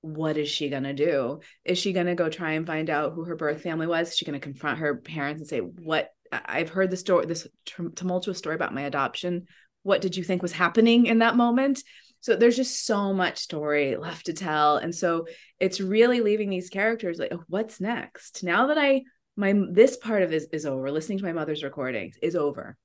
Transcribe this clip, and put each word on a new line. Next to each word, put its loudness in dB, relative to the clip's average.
What -2
is -2
she -2
gonna -4
do? 0
Is 0
she -2
gonna 0
go 2
try -4
and -2
find -2
out 0
who -8
her -8
birth -2
family -4
was? 0
Is -4
she -4
gonna -6
confront -6
her 0
parents -6
and -12
say, -4
"What, -2
I-, -6
I've -2
heard 2
the -4
story, 2
this -6
tum-, -8
tumultuous -4
story -6
about -2
my -6
adoption. -2
What 2
did -2
you -4
think 0
was -4
happening 6
in 4
that 4
moment?" 2
So 2
there's 6
just -2
so 0
much 0
story 0
left -8
to -4
tell. 2
And -4
so 0
it's 0
really 4
leaving 0
these -4
characters -2
like, -4
"Oh, -10
what's -4
next?" -8
Now 2
that 2
I, 4
my, 2
this 6
part 0
of 0
it 0
is -4
over, -2
listening -4
to -4
my -4
mother's -4
recordings -6
is 0
over. -2